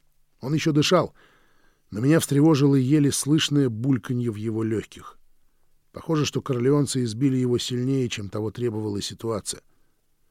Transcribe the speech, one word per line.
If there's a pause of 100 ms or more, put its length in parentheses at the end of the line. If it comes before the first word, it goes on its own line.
(420)
Он
еще
дышал, (760)
но
меня
встревожило
еле
слышное
бульканье
в
его
легких. (720)
Похоже,
что
корлеонцы
избили
его
сильнее,
чем
того
требовала
ситуация. (680)